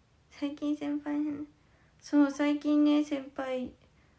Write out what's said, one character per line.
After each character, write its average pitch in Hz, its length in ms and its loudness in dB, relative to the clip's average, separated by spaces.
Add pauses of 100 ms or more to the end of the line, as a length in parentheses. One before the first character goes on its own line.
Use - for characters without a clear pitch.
(300)
最 285 240 -8
近 294 220 -4
先 294 240 -4
輩、 294 180 -4 (840)
そ 285 260 4
う、 277 40 -4
最 294 300 0
近 294 240 2
ね、 294 180 4
先 277 320 -6
輩 262 380 -6 (460)